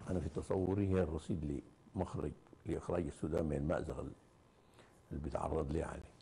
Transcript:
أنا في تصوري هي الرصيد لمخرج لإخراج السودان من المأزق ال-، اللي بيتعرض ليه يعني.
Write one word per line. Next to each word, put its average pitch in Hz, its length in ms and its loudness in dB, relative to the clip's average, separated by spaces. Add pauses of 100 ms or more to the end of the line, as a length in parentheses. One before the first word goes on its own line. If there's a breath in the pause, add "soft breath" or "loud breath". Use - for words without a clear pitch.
(100)
أنا 92 100 2
في 76 80 -2
تصوري 95 600 2
هي 92 140 6
الرصيد 78 600 0 (340)
لمخرج 80 360 -2 (340)
لإخراج 85 400 0
السودان 80 380 0
من 76 120 2
المأزق 73 420 0
ال-، 69 140 -6 (1000 loud breath)
اللي 73 120 -4
بيتعرض 76 500 0
ليه 78 80 2
يعني. 69 220 -6 (200)